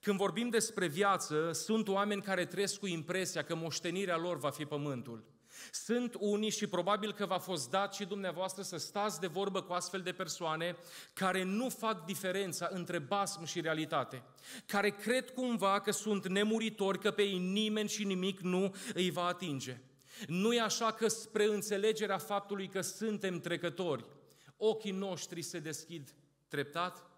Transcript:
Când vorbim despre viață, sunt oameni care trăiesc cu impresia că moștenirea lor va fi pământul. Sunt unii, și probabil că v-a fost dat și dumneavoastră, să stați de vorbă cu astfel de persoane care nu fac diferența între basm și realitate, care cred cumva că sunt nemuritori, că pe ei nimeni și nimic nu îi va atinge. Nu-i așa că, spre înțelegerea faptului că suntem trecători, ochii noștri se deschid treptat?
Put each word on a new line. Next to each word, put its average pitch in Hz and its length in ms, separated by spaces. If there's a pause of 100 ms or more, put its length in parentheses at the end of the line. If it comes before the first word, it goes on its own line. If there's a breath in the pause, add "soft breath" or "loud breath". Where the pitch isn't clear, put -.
Când 202 160
vorbim 196 320
despre 208 380
viață, 165 640
sunt 220 340
oameni 202 340
care 190 240
trăiesc 190 340
cu 202 80
impresia 170 560
că 170 120
moștenirea 170 600
lor 170 200
va 143 120
fi 147 160
pământul. 135 580 (480 loud breath)
Sunt 240 480
unii, 208 300
și 208 180
probabil 196 460
că 202 120
v-a 185 120
fost 156 320
dat 196 240
și 208 120
dumneavoastră, 190 580
să 175 140
stați 202 420
de 185 80
vorbă 190 340
cu - 120
astfel 180 280
de 180 100
persoane 170 640 (380 loud breath)
care 190 300
nu 214 260
fac 220 360
diferența 185 680
între 175 280
basm 170 460
și 170 160
realitate, 156 600 (420 loud breath)
care 202 240
cred 247 420
cumva 208 480
că 202 120
sunt 202 360
nemuritori, 208 720
că 208 120
pe 208 100
ei 202 160
nimeni 208 520
și 208 140
nimic 190 360
nu 185 360 (180 loud breath)
îi 180 180
va 175 140
atinge. 139 560 (460 loud breath)
Nu-i 208 320
așa 220 320
că, 226 160
spre 208 380
înțelegerea 208 720
faptului 196 500
că 190 140
suntem 196 580
trecători, 170 680 (520 loud breath)
ochii 214 340
noștri 185 500
se 175 180
deschid 156 560 (320)
treptat? 165 580 (120)